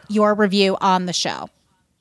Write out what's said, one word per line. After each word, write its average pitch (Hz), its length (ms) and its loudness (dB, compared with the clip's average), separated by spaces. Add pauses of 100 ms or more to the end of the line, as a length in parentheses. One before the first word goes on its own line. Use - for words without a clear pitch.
your 208 240 2
review 196 480 2
on 185 240 0
the 175 80 -6
show. 76 360 -6 (520)